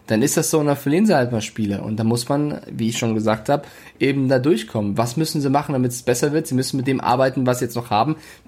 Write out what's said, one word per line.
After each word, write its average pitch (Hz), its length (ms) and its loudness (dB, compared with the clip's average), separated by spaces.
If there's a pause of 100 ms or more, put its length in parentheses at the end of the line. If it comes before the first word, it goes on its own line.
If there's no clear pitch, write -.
dann 110 160 2
ist - 160 2
das 156 120 0
so 160 100 4
und 147 60 2
dann 143 120 2
verlieren 160 260 2
sie 208 100 6
halt 123 160 2
mal 110 120 -2
Spiele. 101 400 -4
Und 107 160 -6
da 113 60 0
muss 117 240 0
man, 147 320 -2 (100)
wie 117 180 -2
ich 117 80 -4
schon 113 180 0
gesagt 110 360 0
habe, 143 140 0 (360)
eben 139 300 0
da 135 80 4
durchkommen. 123 580 0
Was 117 220 -2
müssen 156 240 -2
sie 139 80 0
machen, 147 240 0
damit 127 180 0
es - 100 -10
besser 135 300 0
wird? 156 140 0
Sie 131 80 -4
müssen 131 240 0
mit 127 80 -4
dem 131 160 0
arbeiten, 131 440 2
was 123 120 2
sie 127 80 -2
jetzt - 100 -6
noch 117 140 -6
haben. 135 260 2 (320)